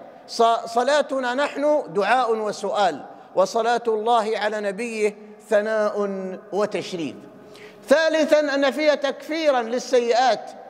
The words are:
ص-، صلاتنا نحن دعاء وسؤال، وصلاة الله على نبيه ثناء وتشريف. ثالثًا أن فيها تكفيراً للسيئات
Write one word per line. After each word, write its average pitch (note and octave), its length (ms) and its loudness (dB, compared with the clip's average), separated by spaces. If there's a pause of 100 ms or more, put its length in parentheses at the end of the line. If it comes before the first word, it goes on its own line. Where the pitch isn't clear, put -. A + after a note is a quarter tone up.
(280)
ص-، A3+ 380 2
صلاتنا C4 680 0
نحن C#4+ 540 0
دعاء A3 480 0
وسؤال، G3 680 -2 (300)
وصلاة A3+ 520 0
الله A3 500 0
على G#3+ 240 -2
نبيه G#3 540 -4 (340)
ثناء G#3 600 0 (440)
وتشريف. F3 600 -4 (720)
ثالثًا D#4 520 4
أن C#4 320 2
فيها D4 240 2
تكفيراً C#4+ 680 0
للسيئات A#3+ 920 0 (180)